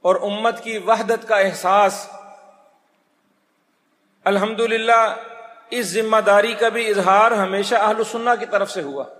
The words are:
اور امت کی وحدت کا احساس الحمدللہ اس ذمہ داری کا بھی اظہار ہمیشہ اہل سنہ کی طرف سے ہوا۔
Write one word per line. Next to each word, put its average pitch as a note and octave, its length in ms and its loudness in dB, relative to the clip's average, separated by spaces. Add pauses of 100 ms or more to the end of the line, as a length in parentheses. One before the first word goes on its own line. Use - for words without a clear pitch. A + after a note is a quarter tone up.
اور F#3 180 4
امت G#3 420 -4
کی A3 220 -8
وحدت A3 420 0
کا A3 100 2
احساس G3 680 2 (2250)
الحمدللہ A3 760 0 (680)
اس A#3 160 -6
ذمہ A3 400 0
داری G#3 280 4
کا A3 140 0
بھی A3+ 220 -2
اظہار G3+ 420 4
ہمیشہ G3 420 -2
اہل G#3+ 300 2
سنہ A#3 360 -2
کی A#3 60 -8
طرف G3 240 -2
سے F3+ 120 -8
ہوا۔ C#3 220 -8 (160)